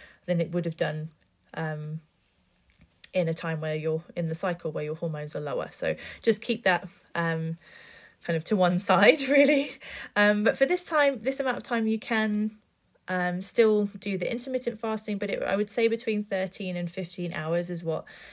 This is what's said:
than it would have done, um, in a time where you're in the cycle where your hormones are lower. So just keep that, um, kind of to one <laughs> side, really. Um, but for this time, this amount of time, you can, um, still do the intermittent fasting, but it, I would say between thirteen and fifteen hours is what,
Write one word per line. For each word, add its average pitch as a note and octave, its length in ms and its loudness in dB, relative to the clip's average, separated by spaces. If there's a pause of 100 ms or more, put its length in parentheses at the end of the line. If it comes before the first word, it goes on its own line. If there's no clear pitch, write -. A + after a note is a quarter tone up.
(280)
than F3 120 2
it E3 120 -2
would F3 140 -2
have E3 120 -6
done, D#3 320 -2 (460)
um, D#3 460 -6 (1120)
in F3 140 2
a E3 60 0
time D#3+ 280 -4
where D#3 140 -4
you're D#3+ 280 -2 (120)
in E3+ 120 -2
the D#3+ 80 -4
cycle F3 360 -4
where D3+ 120 -6
your D3+ 120 -6
hormones D3+ 400 -6
are D3+ 40 -6
lower. C3+ 320 -4
So D#3 240 -2 (280)
just A3 180 4
keep - 220 -4
that, F3+ 240 2 (260)
um, E3 440 -2 (640)
kind E3+ 120 -2
of D#3+ 100 -2
to G#3+ 100 0
one F3+ 240 4
<laughs> - 100 4
side, G#3+ 400 8
really. C#4+ 440 4 (420)
Um, G#3 280 4
but - 140 2
for C4+ 80 4
this F4 180 2
time, C#4+ 380 2
this C4+ 180 0
amount C4 180 -2
of A3 60 -8
time, A3+ 220 -2
you A3 140 2
can, G#3+ 520 0 (560)
um, F3+ 340 -2
still G#3+ 440 4 (140)
do G3 180 -4
the F3 140 -4
intermittent B3 480 -4
fasting, A3 400 -4
but G3 100 -4
it, - 140 -4
I - 120 0
would G#3 140 0
say A3+ 180 2
between A3 360 -2
thirteen F#3 520 -4
and F3 140 -4
fifteen F3 440 -6
hours E3 360 -2
is E3+ 140 -6
what, D#3+ 220 -4 (280)